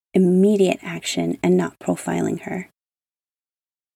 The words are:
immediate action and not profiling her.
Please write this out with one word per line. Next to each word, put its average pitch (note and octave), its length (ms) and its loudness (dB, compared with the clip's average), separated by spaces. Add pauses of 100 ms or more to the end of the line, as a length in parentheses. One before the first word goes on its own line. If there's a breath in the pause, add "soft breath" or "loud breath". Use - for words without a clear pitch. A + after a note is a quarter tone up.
(140)
immediate F#3+ 680 4
action E3+ 600 -6
and F3+ 140 2
not E3+ 240 -2
profiling E3+ 640 -4
her. F#3 260 -10 (1300)